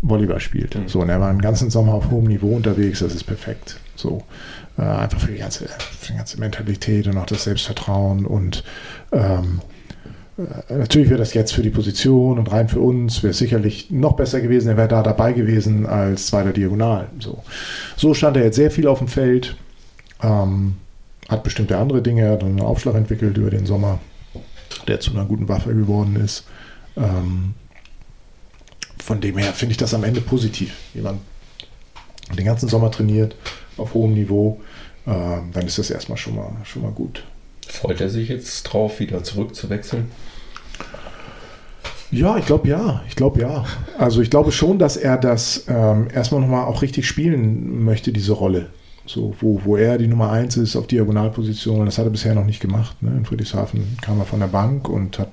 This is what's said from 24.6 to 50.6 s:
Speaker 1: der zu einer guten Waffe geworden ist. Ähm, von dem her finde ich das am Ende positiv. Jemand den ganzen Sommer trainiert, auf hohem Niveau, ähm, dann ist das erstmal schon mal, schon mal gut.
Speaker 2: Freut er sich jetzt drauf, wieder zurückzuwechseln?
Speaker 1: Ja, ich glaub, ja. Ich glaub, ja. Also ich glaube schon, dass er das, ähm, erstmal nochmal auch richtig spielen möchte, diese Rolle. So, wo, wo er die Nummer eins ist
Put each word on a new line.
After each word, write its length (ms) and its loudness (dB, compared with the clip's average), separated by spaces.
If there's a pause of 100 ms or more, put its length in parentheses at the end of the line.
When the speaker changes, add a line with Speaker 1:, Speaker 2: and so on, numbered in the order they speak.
Speaker 1:
der 100 0
zu 140 -2
einer 120 -2
guten 240 -2
Waffe 240 0
geworden 440 2
ist. 260 -2 (540)
Ähm, 580 -2 (1400)
von 220 -2
dem 180 -2
her 140 0
finde 180 -2
ich 80 0
das 160 0
am 80 0
Ende 180 0
positiv. 540 -2 (200)
Jemand 260 -6 (1160)
den 80 -2
ganzen 240 0
Sommer 220 2
trainiert, 460 0 (400)
auf 180 -8
hohem 200 2
Niveau, 460 2 (460)
ähm, 460 -4
dann 140 -4
ist 120 -4
das 120 -4
erstmal 280 -8
schon 160 -8
mal, 160 -8 (140)
schon 180 -10
mal 80 -4
gut. 320 -8 (440)
Speaker 2:
Freut 340 -4
er 100 -2
sich 180 -4
jetzt 360 -8
drauf, 360 -2
wieder 240 -6
zurückzuwechseln? 880 -6 (2000)
Speaker 1:
Ja, 260 2
ich 80 0
glaub, 220 2
ja. 420 0
Ich 80 -10
glaub, 220 4
ja. 260 -2 (340)
Also 220 4
ich 100 2
glaube 220 4
schon, 260 4
dass 200 4
er 180 2
das, 500 0
ähm, 480 4
erstmal 280 2
nochmal 240 2
auch 160 0
richtig 260 -2
spielen 760 2
möchte, 280 2
diese 200 2
Rolle. 340 2 (400)
So, 340 -4
wo, 240 2
wo 120 4
er 220 4
die 80 2
Nummer 240 2
eins 280 0
ist 180 0